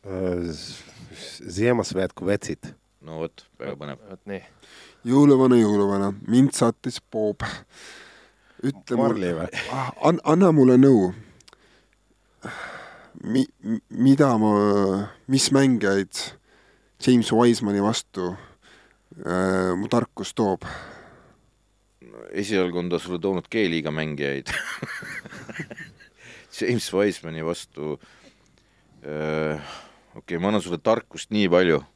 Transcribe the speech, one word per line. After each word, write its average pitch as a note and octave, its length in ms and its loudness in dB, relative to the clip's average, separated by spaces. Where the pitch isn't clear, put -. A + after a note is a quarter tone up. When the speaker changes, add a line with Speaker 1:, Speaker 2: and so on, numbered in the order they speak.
Speaker 1:
Äh, F#2 400 -4
s-, - 400 -12
s-, - 400 -20
ziemas G#2+ 420 0
vetku F#2 380 -4
vetsid. - 420 -4
Speaker 2:
No D#2+ 200 -16
vot, E2 360 -10
väga C#2+ 200 -12
põnev. C#2+ 300 -14
Speaker 3:
Vot G2 220 -20
nii. G2 180 -10
Speaker 4:
Jõuluvana, C3 520 6
jõuluvana, G2+ 540 2
mind C3 320 2
saatis - 460 -2
Bob. G#2+ 420 -6
Ütle B2 420 -6
Speaker 1:
Marley G#2 320 0
Speaker 4:
mulle, - 60 -2
Speaker 1:
või? - 300 -8
Speaker 4:
ah, B2+ 220 -6
an-, E3 200 2
anna E3 300 4
mulle B2+ 260 8
nõu. B2 320 8
Mi-, B2 300 -2
m-, A2 300 -6
mida C3+ 480 4
ma, G#2+ 180 4
mis C3 280 -2
mängijaid G#2 600 2
James B2 300 4
Wisemani A2 500 2
vastu, F#2+ 500 -4
äh, F#2 640 -2
mu G2 140 -4
tarkus - 460 -4
toob? G2 300 -2
Speaker 2:
Esialgu F#2 500 -2
on F2 140 -4
ta E2+ 80 0
sulle F2+ 200 -6
toonud F#2+ 300 -4
G-liiga E2 420 -2
mängijaid. C#2+ 640 -6
<laughs> - 40 -6
James A#2 380 -4
Wisemani E2+ 540 -4
vastu, D2+ 520 -8
äh, D#2 680 -6
okei, E2+ 240 -10
ma G2 120 -2
annan G2+ 120 -2
sulle F2 160 -8
tarkust - 520 -4
nii G#2 180 0
palju F2 300 4